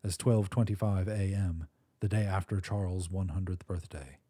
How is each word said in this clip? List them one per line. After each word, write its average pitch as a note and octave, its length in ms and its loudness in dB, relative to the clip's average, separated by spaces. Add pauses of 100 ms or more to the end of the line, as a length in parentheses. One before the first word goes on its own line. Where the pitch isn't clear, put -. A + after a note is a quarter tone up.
as G2 140 -2
twelve A2 340 4
twenty-five G#2 580 2
A G2 260 0
M, E2+ 320 0 (340)
the G#2 80 0
day G#2+ 160 2
after F#2+ 360 0
Charles' F#2 500 -2
one F#2 180 -2
hundredth F#2 380 -2
birthday. D2+ 520 -8 (120)